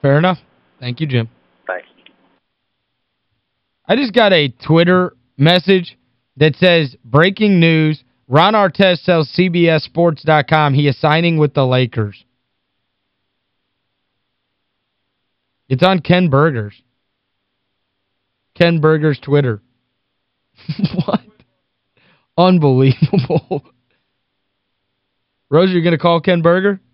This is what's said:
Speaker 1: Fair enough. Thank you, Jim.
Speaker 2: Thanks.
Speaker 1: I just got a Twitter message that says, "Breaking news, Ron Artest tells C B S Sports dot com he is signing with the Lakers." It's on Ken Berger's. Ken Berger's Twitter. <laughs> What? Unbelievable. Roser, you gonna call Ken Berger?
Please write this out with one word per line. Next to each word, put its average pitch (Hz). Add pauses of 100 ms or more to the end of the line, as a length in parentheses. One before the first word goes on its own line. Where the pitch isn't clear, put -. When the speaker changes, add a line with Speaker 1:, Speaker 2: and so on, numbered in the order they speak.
Speaker 1:
Fair 139
enough. 175 (380)
Thank 123
you, 160
Jim. 117 (360)
Speaker 2:
Thanks. 90 (2000)
Speaker 1:
I 208
just 254
got 208
a 147
Twitter 170 (240)
message 180 (400)
that 147
says, 170 (120)
"Breaking 185
news, 160 (240)
Ron 165
Artest 190
tells 165
C 185
B 170
S 160
Sports 165
dot 151
com 151
he 147
is 131
signing 165
with 151
the 135
Lakers." 120 (3500)
It's 127
on 185
Ken 180
Berger's. 135 (1700)
Ken 170
Berger's 156
Twitter. 135 (1080)
<laughs> - (120)
What? - (1160)
Unbelievable. 147 (1900)
Roser, 185
you 175
gonna 165
call 170
Ken 175
Berger? 185 (140)